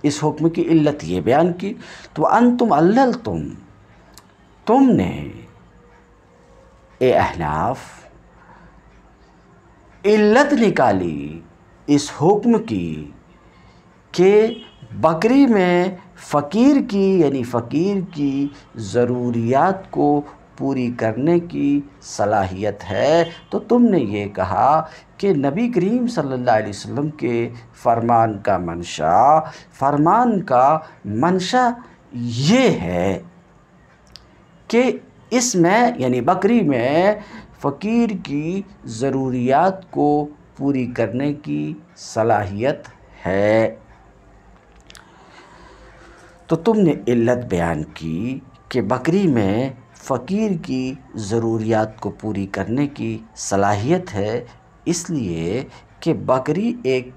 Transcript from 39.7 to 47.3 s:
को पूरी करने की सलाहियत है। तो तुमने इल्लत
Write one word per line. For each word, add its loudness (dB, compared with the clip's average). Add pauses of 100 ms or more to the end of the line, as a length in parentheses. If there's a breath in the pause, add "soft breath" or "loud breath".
को 2 (340)
पूरी -2
करने -2
की -8 (220)
सलाहियत -2 (420)
है। 2 (2750 loud breath)
तो 2
तुमने 2
इल्लत 0